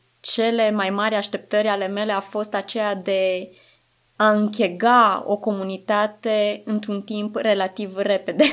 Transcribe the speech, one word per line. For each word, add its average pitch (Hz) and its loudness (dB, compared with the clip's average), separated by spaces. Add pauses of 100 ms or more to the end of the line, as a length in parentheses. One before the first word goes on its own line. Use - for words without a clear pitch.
(200)
cele 226 2
mai 202 0
mari 208 0
așteptări 208 -2
ale 202 0
mele 208 -2
a 196 0
fost 208 -6
aceea 208 -2
de 190 -2 (680)
a 214 4
închega 208 2
o 208 0
comunitate 208 -2
într-un 208 -4
timp 208 -6
relativ 196 -2
repede. 196 2